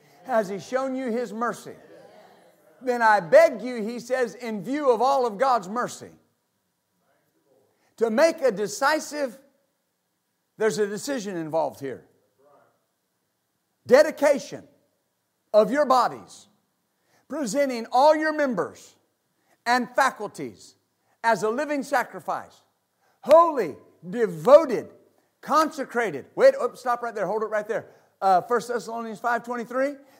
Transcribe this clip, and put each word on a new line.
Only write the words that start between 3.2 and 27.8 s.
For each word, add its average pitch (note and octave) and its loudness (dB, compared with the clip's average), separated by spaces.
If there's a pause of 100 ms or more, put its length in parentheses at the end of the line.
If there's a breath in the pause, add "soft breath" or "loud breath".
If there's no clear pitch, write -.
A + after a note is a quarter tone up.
beg B3+ 6
you, B3 -6
he A#3+ -6
says, B3 -4
in A3 -8
view C4+ 0
of A3 2
all C4+ 2
of G#3 -6
God's A3+ 0
mercy, G3 -8 (1900)
to A3+ 0
make D#4+ 2
a C4 2
decisive, C4+ -4 (1200)
there's G#3 0
a G#3 0
decision G#3 -8
involved D#3 -4
here. C3 -12 (1800)
Dedication C#4 2 (880)
of G#3+ 4
your D4 2
bodies, F#3+ -2 (800)
presenting C4 -4
all C#4+ 4
your D#4 -2
members A3+ -4 (720)
and A#3+ 0
faculties G3+ -4 (480)
as A3 2
a G#3+ 0
living C#4+ -2
sacrifice, F3+ -6 (600)
holy, C#4+ 4 (340)
devoted, G#3 4 (520)
consecrated. A#3+ -2 (100)
Wait, C4 6
oh, A#3+ -6
stop A#3+ -6
right A#3 -10
there. G3+ -6
Hold G#3+ -4
it A3 -6
right G#3 -6
there. G3 -8 (340 soft breath)